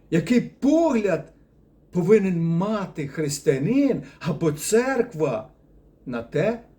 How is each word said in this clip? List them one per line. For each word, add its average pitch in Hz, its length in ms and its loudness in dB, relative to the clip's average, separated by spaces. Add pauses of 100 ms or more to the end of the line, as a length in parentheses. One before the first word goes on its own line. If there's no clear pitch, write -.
(100)
який 175 300 2
погляд 233 920 0 (580)
повинен 180 520 2
мати 170 680 -2
християнин 160 960 0 (180)
або 170 320 -2
церква 175 1000 -2 (560)
на 120 160 -8
те 208 380 -2 (180)